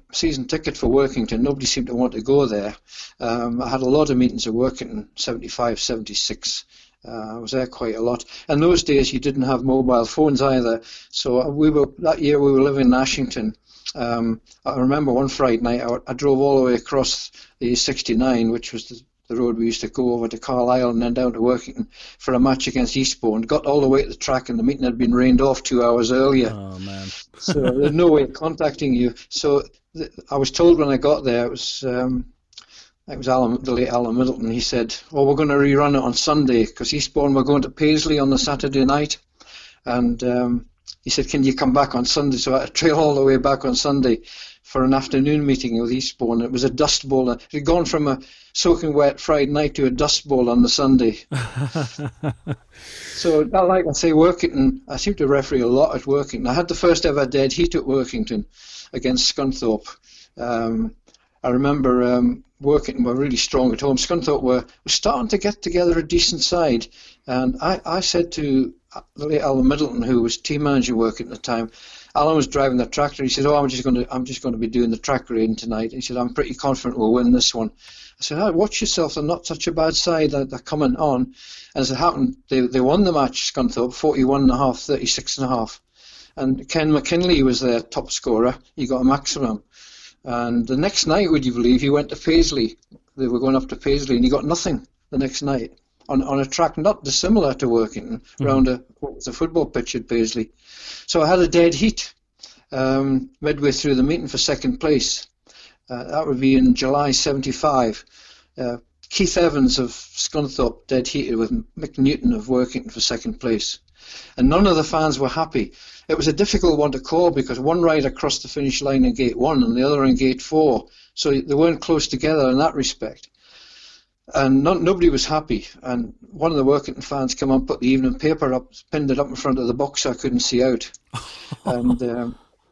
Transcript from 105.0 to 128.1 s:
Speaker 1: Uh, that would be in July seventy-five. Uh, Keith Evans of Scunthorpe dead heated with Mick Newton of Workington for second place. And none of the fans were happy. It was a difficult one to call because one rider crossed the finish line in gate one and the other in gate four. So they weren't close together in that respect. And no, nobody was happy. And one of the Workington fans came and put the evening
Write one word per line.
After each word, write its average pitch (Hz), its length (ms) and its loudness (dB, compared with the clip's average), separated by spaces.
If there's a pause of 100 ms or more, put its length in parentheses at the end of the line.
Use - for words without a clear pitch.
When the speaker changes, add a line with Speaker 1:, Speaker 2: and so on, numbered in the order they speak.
Speaker 1:
Uh, 123 140 -10
that 151 220 -4
would 131 140 -2
be 135 160 4
in 127 180 6
July 139 380 0
seventy-five. 135 920 0 (520)
Uh, 123 200 -6 (340)
Keith - 260 0
Evans 147 420 2
of 123 120 -2
Scunthorpe - 960 -4
dead 127 200 0
heated 131 300 -4
with 113 160 -2 (240)
Mick - 220 -12
Newton 131 340 2
of 110 140 -4
Workington 123 440 -2
for 113 100 -10
second 113 380 -4
place. 113 400 -4 (580)
And 127 120 4
none 180 180 6
of 175 100 6
the 156 80 2
fans 156 340 0
were 139 100 0
happy. 156 440 -4 (360)
It 156 80 0
was 156 120 0
a 156 40 2
difficult 175 460 2
one 147 140 2
to 131 80 -6
call 170 300 2
because 131 300 -4
one 165 220 0
rider 156 280 2
crossed - 320 -4
the 127 60 -16
finish 139 340 -4
line 135 220 2
in 123 100 2
gate 120 220 -2
one 139 260 2
and 117 140 2
the 127 60 2
other 139 220 2
in 131 120 4
gate 131 260 0
four. 151 460 2 (260)
So - 160 -2
they 139 240 0
weren't 160 260 2
close 156 280 0
together 151 420 0
in 127 80 2
that 160 160 0
respect. - 540 -6 (1080)
And 135 300 4
no, 175 100 4
nobody 170 360 2
was 135 160 -2
happy. 156 400 -4 (160)
And 120 320 -6 (160)
one 156 200 -2
of 160 60 0
the 135 80 2
Workington 135 400 0
fans 131 300 -4
came 135 160 -2
and 131 180 2
put - 120 -4
the 123 80 0
evening 131 300 0